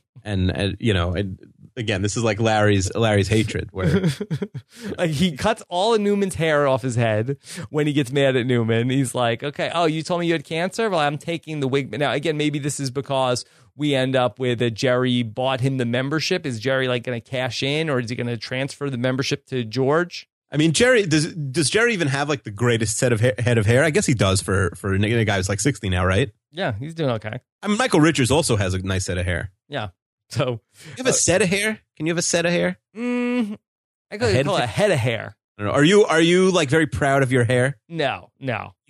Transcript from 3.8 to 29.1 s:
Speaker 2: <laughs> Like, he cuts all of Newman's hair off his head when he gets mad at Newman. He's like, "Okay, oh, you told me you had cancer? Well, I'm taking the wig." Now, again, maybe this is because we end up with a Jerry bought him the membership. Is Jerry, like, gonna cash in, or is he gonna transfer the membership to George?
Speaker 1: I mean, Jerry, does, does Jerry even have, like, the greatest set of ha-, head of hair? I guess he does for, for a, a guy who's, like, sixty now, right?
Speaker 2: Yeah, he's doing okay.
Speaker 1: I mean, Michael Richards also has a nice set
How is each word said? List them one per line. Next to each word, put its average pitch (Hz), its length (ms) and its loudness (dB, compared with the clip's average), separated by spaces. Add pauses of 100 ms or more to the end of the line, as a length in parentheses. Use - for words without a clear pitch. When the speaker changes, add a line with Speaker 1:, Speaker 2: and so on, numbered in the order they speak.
Speaker 2:
<laughs> - 520 -12
Like, 170 140 -2
he 151 260 0
cuts 214 320 -2
all 196 240 2
of 220 80 2
Newman's 202 340 0
hair 151 320 2
off 131 140 2
his 127 160 -4
head 117 400 0 (320)
when 151 180 0
he 147 60 0
gets 135 180 0
mad 139 240 2
at 120 100 2
Newman. 117 440 2
He's 131 260 0
like, 120 280 0
"Okay, 147 300 -4
oh, 170 120 0
you 156 180 -2
told 175 160 -2
me 170 80 -2
you 165 60 2
had 165 100 -2
cancer? 185 460 -4
Well, 180 100 0
I'm 147 180 0
taking 156 440 -6
the 135 80 0
wig." 127 280 -2
Now, 139 140 0
again, 151 240 -2
maybe 147 240 -2
this 143 220 -6
is 135 100 -4
because 131 540 -2 (320)
we 143 180 0
end 131 220 0
up 123 220 0
with 123 220 0
a 120 80 2
Jerry 123 540 0
bought 127 380 -4
him 135 160 0
the 123 80 0
membership. 143 600 -2
Is 123 140 -6
Jerry, 131 300 0
like, 123 140 -2
gonna 117 180 -6
cash 127 420 -4
in, 151 260 -2
or 127 120 0
is 113 80 -8
he 120 80 -4
gonna 120 180 -4
transfer 135 540 -6
the 131 80 -4
membership 131 480 -2
to 127 180 -4
George? 135 640 0 (240)
Speaker 1:
I 143 60 -2
mean, 156 160 4
Jerry, 240 320 4
does, 156 280 0
does 143 360 -2
Jerry 226 240 2
even 170 160 0
have, 139 180 -2
like, 147 160 -4
the 113 80 -10
greatest 113 460 0
set 123 160 2
of 101 80 0
ha-, 127 200 0
head 120 160 2
of 104 80 2
hair? 123 200 4
I 165 60 2
guess 190 140 0
he 139 100 2
does 95 260 2
for, 92 340 0
for 98 180 -4
a, 98 80 0
a 113 220 2
guy 101 140 0
who's, 95 100 -2
like, 101 140 -2
sixty 131 280 -2
now, 90 160 0
right? 101 240 2 (220)
Speaker 2:
Yeah, 156 220 -4
he's 135 200 -10
doing 156 180 -2
okay. 113 280 -6 (240)
Speaker 1:
I 190 60 -6
mean, 208 80 2
Michael 226 240 4
Richards 139 300 4
also 131 260 2
has 95 160 -2
a 95 60 -4
nice 95 260 -2
set 90 120 -4